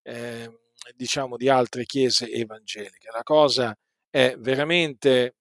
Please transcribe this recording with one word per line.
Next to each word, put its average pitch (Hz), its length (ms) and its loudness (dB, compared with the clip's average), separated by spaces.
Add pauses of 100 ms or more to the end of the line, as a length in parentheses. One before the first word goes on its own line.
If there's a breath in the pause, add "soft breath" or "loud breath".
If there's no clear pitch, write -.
eh, 117 500 -12 (440)
diciamo, 127 420 -6
di 120 120 0
altre 127 360 2
chiese 123 460 0
evangeliche. 110 800 -10
La 117 100 -6
cosa 131 500 2 (360)
è 131 300 4
veramente 135 1000 0